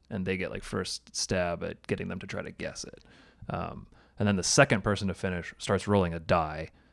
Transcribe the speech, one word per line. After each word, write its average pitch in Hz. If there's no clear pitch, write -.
and 95
they 95
get, 90
like, -
first -
stab 87
at 82
getting 92
them 90
to -
try -
to -
guess -
it. -
Um, 87
and 101
then 101
the 92
second 123
person 101
to 90
finish 90
starts -
rolling 95
a 85
die 80